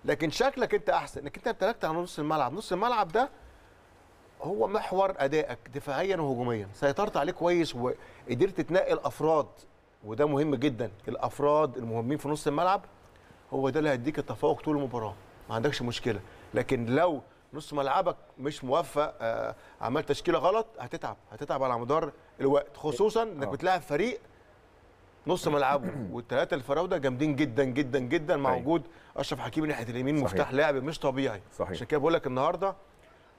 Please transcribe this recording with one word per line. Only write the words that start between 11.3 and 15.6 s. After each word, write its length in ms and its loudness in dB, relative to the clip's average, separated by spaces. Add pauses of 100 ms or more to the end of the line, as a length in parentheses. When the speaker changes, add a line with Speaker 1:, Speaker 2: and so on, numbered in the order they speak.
Speaker 1:
المهمين 400 -2
في 120 -6
نص 180 -4
الملعب 340 2 (720)
هو 160 2
ده 100 0
اللي 100 2
هيديك 300 -2
التفوق 420 0
طول 160 0
المباراه، 360 -4 (360)
ما 60 -2
عندكش 260 0